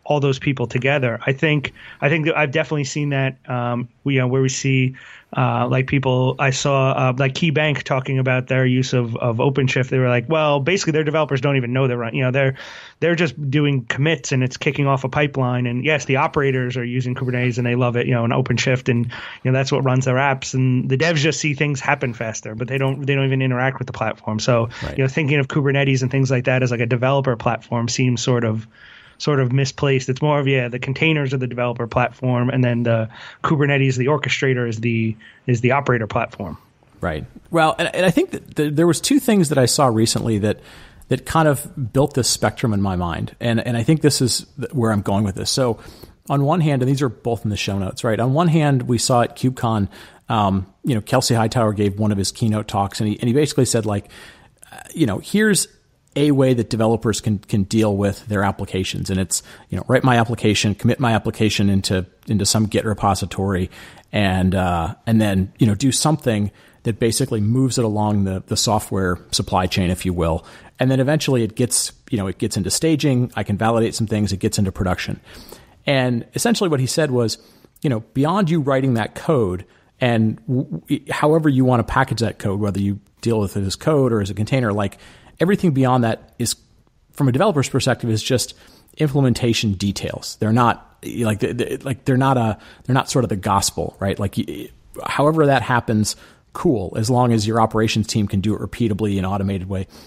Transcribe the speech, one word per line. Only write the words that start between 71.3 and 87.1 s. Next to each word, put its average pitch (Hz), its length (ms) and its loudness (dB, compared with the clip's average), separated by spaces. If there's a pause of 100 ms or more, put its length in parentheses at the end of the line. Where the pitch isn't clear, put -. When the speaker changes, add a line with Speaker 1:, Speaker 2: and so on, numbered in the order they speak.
Speaker 2:
it 104 100 -6
gets, - 380 -2 (180)
you 117 80 -2
know, 95 80 -2
it 95 120 -6
gets - 180 -2
into 95 140 -2
staging. 139 640 0
I 107 80 -2
can 101 120 -2
validate 113 380 0
some 110 140 -2
things. 104 240 0
It 92 80 -4
gets 107 180 -2
into 95 140 0
production." - 480 -4 (640)
And 127 480 0
essentially 214 340 0
what 147 120 0
he 131 60 0
said 151 260 0
was, 120 260 0 (440)
you 156 60 0
know, 113 120 0
beyond 156 500 0
you 170 100 2
writing 135 340 2
that 107 200 -2
code 98 500 0 (360)
and 110 480 0
w-, 131 160 0
w-, - 440 -6
however 156 400 2
you 131 160 4
wanna 123 200 2
package 131 340 0
that 107 220 -4
code, 101 180 -2
whether 101 220 -2
you 101 180 0 (220)
deal 117 180 0
with 101 180 -2
it 101 60 -2
as 92 140 -4
code 139 360 2
or 110 80 2
as 98 80 -2
a 101 60 -6
container, 110 380 0
like, 101 260 -4 (440)
everything 180 280 2
beyond 127 340 2
that - 340 -4
is, 117 160 -2 (580)